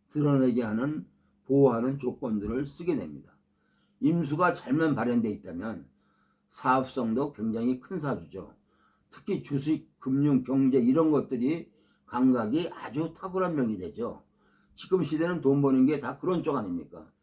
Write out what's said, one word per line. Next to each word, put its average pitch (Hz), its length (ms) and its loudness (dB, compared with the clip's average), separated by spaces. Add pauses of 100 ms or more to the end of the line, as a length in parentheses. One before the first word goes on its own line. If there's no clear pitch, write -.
(120)
드러내게 131 520 2
하는, 120 420 -4 (400)
보호하는 135 520 4
조건들을 117 680 -4
쓰게 170 300 -4
됩니다. 78 400 -10 (680)
임수가 160 520 2
잘만 151 420 0
발현돼 117 340 0
있다면 98 580 -8 (600)
사업성도 127 840 0
굉장히 113 460 -2
큰 185 200 -8
사주죠. 95 540 -8 (560)
특히 - 320 -6
주식, - 580 -4
금융, 135 440 2
경제 135 340 2
이런 143 340 4
것들이 139 600 -2 (340)
감각이 127 640 2
아주 160 440 -8
탁월한 185 420 -4
명이 113 220 0
되죠. 92 460 -8 (520)
지금 180 280 0
시대는 160 380 -2
돈 139 200 4
버는 131 240 6
게 147 140 4
다 131 200 -8
그런 175 240 0
쪽 147 120 0
아닙니까? 90 560 -8 (120)